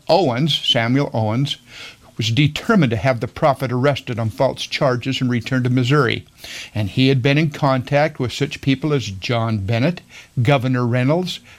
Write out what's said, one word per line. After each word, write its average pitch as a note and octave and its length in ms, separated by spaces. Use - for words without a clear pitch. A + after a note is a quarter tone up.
Owens, C#3+ 460
Samuel B2+ 600
Owens, A2+ 440
was A2 120
determined D3 600
to A#2 60
have B2+ 220
the A#2 80
prophet C3+ 440
arrested B2+ 480
on A2+ 100
false B2+ 380
charges C3 540
and B2+ 80
returned B2 340
to B2 60
Missouri. B2 560
And G#2 140
he C3 180
had C3+ 140
been C#3 160
in D#3 120
contact C#3+ 680
with B2 120
such - 300
people C#3 320
as A2 160
John A2 560
Bennett, A#2+ 360
Governor B2+ 440
Reynolds, C3 540